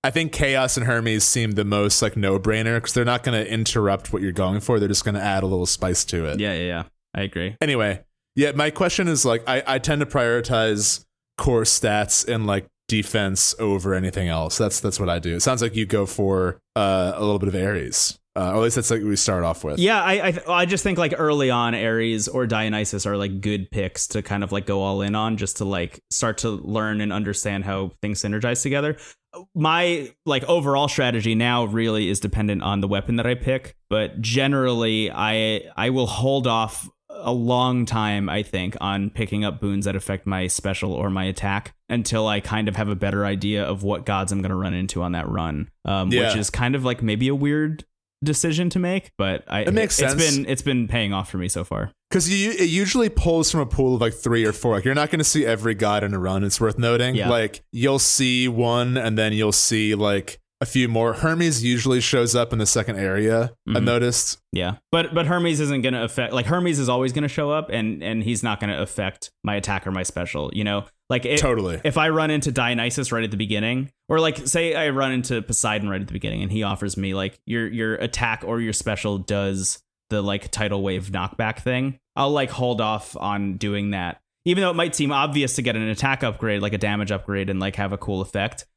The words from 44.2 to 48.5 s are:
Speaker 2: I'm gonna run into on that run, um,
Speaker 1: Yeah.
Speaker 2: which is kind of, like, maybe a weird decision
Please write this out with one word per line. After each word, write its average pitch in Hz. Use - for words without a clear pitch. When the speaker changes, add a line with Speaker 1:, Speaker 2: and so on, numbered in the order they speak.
Speaker 2:
I'm 98
gonna 92
run 92
into 90
on 87
that 87
run, 80
um, 95
Speaker 1:
Yeah. 120
Speaker 2:
which 107
is 101
kind 123
of, 131
like, 120
maybe 110
a 139
weird 151
decision 156